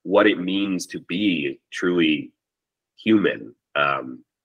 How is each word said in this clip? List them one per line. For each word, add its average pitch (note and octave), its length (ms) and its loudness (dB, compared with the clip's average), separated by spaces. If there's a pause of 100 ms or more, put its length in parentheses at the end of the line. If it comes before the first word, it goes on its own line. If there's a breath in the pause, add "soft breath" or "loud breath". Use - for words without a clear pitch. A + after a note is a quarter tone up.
what G2+ 240 4
it F#2+ 120 2
means F#2 480 -4
to E2+ 140 -12
be E2+ 580 -4 (140)
truly E2 600 0 (640)
human, D2+ 580 0 (220)
um, C2+ 460 -2 (220)